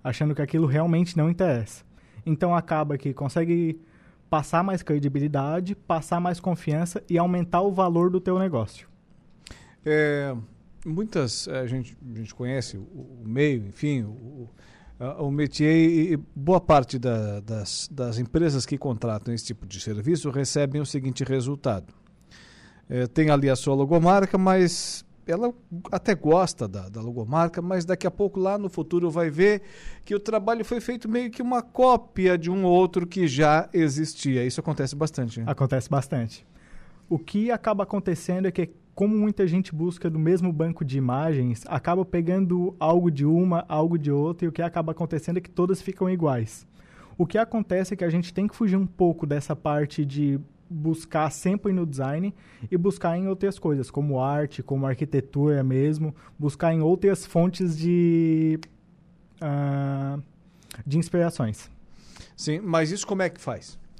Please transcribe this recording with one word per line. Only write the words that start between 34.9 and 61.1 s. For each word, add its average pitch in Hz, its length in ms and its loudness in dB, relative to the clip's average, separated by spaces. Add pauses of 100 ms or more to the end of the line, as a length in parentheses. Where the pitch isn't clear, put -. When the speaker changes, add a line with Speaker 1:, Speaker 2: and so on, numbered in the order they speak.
Speaker 2:
bastante, 143 460 -4
né? 113 80 -4
Speaker 1:
Acontece 135 400 0
bastante. 127 580 -4 (600)
O 165 100 0
que 220 320 -2
acaba 214 340 0
acontecendo 185 600 -2
é 190 60 0
que, 180 180 -2 (260)
como 208 220 2
muita 208 300 2
gente 180 280 0
busca 170 360 -2
do 156 80 -2
mesmo 170 340 2
banco 165 320 -2
de 135 140 -2
imagens, 131 680 0
acaba 175 380 0
pegando 180 720 0
algo 175 320 4
de 139 140 0
uma, 170 420 4
algo 160 300 2
de 147 160 0
outra, 160 320 0
e 170 60 0
o - 20 -8
que 165 80 -6
acaba 165 320 -2
acontecendo 170 460 -2
é - 20 0
que 175 100 -16
todas 185 300 0
ficam 185 300 -2
iguais. 143 560 -2 (500)
O 175 80 2
que 175 140 0
acontece 208 560 0
é - 20 -6
que 180 80 -4
a 165 60 2
gente 170 240 -2
tem 196 120 0
que 208 80 -4
fugir 190 220 2
um 190 100 2
pouco 170 400 2
dessa 143 300 -4
parte 147 480 -2
de 139 340 0 (380)
buscar 156 540 -2
sempre 196 440 -2
no 175 120 0
design 147 480 -4 (340)
e 185 80 0
buscar 175 400 0
em 185 120 -2
outras 190 300 -2
coisas, 143 320 -2
como 143 280 -2
arte, 143 440 -2
como 135 240 -2
arquitetura 143 760 0
mesmo, 147 500 0 (260)
buscar 147 340 0
em 160 80 2
outras 185 440 2
fontes 175 520 2
de, 165 800 2 (840)
ah, 139 800 -2 (640)
de 147 140 0
inspirações. 170 720 -2 (640)